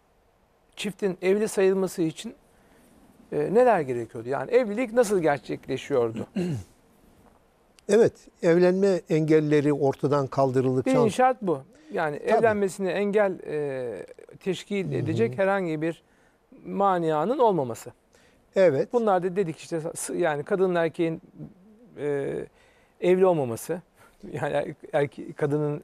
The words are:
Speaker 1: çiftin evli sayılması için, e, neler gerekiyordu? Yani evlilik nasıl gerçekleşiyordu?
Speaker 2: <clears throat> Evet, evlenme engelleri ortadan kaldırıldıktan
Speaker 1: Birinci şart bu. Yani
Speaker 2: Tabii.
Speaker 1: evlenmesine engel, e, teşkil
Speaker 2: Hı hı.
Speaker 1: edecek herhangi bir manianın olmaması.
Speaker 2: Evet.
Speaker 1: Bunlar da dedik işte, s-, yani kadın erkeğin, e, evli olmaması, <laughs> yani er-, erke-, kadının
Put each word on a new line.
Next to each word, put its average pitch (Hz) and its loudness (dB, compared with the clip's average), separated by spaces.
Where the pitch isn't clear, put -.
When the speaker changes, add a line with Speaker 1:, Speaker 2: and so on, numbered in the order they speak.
Speaker 1:
çiftin 196 -4
evli 202 2
sayılması 190 2
için, 160 -6
e, 151 -4
neler 226 4
gerekiyordu? 120 -6
Yani 135 -4
evlilik 226 0
nasıl 208 2
gerçekleşiyordu? 135 -2
Speaker 2:
<clears throat> - -8
Evet, 202 4
evlenme 180 4
engelleri 151 4
ortadan 139 0
kaldırıldıktan 131 2
Speaker 1:
Birinci 214 4
şart 254 2
bu. 165 -2
Yani 160 -4
Speaker 2:
Tabii. - -2
Speaker 1:
evlenmesine 202 0
engel, 196 0
e, 131 -6
teşkil 196 -6
Speaker 2:
Hı 147 -8
hı. 143 -4
Speaker 1:
edecek 156 -2
herhangi 190 0
bir 165 -6
manianın 180 0
olmaması. 156 0
Speaker 2:
Evet. 170 4
Speaker 1:
Bunlar 208 2
da 185 -4
dedik 170 -2
işte, 165 -8
s-, - -8
yani 151 0
kadın 185 0
erkeğin, 165 -2
e, 143 -4
evli 185 4
olmaması, 156 0
<laughs> - -20
yani 147 -6
er-, 147 -4
erke-, 147 -4
kadının 147 -2